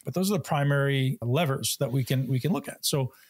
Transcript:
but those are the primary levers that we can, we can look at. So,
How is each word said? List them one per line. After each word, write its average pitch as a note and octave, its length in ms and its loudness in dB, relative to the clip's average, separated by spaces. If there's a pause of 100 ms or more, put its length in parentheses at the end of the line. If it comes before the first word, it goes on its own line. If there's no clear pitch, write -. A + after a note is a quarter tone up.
but C#3 100 -8
those F#3 180 0
are G3+ 40 2
the D3 60 -2
primary C#3 800 2
levers C3+ 560 0
that C#3 140 -2
we C3+ 100 0
can, C3+ 240 0
we C3 140 0
can D3+ 120 0
look C#4 160 -2
at. - 160 -14
So, C3+ 300 0 (160)